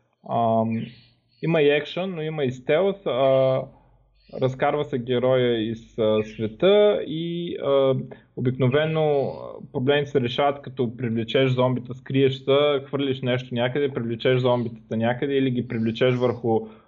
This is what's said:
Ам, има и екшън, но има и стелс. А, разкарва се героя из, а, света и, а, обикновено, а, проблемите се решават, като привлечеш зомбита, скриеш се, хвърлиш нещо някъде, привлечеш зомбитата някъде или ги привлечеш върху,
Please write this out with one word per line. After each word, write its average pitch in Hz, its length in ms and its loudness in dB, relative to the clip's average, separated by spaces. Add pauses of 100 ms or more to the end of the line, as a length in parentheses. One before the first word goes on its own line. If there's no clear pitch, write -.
(300)
Ам, 113 560 0 (580)
има 160 180 2
и 147 80 6
екшън, 170 460 -2
но 160 60 -8
има 156 220 -4
и 131 80 0
стелс. 180 540 0
А, 131 560 2 (800)
разкарва 143 440 0
се 139 140 -4
героя 123 720 2
из, - 260 -12
а, 107 260 2
света 196 840 2
и, 170 560 -6
а, 135 320 2 (400)
обикновено, 131 680 0
а, 98 720 -4
проблемите 143 380 0
се 135 100 2
решават, 139 400 0
като 117 360 -6
привлечеш 120 540 0
зомбита, 123 420 0
скриеш 131 420 0
се, 143 500 2
хвърлиш 139 360 -4
нещо 127 340 -4
някъде, 131 340 0
привлечеш 127 500 0
зомбитата 120 580 -2
някъде 123 400 0
или 135 140 2
ги 123 160 -4
привлечеш 117 480 0
върху, 117 440 0 (280)